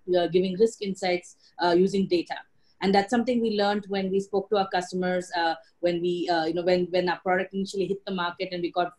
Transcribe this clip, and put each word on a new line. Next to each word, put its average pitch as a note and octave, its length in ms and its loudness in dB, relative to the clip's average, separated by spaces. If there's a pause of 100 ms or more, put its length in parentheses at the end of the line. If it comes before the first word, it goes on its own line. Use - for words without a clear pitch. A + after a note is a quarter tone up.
(160)
uh, F3 120 2
giving F#3 280 0
risk A3+ 260 2
insights, F#3 520 -4 (240)
uh, E3+ 180 2
using F#3+ 300 4
data. E3 300 -2 (440)
And G3 140 2
that's G3 160 4
something A#3+ 300 0
we G#3+ 180 0
learned G3+ 300 0
when F#3+ 200 -2
we G3 120 0
spoke G3 300 -4
to G#3 80 2
our G3 100 0
customers, F3+ 680 -2
uh, E3 200 0 (240)
when F3 200 0
we, F3 300 -2
uh, E3 140 0
you E3 100 -2
know, F3 80 -2
when, F3+ 280 2
when F3+ 180 0
our E3+ 100 -2
product F#3 340 -2
initially G3 340 -4
hit F#3+ 200 -6
the G3 80 -6
market F3+ 380 -6
and F3 100 -6
we E3 80 -2
got F3 280 -2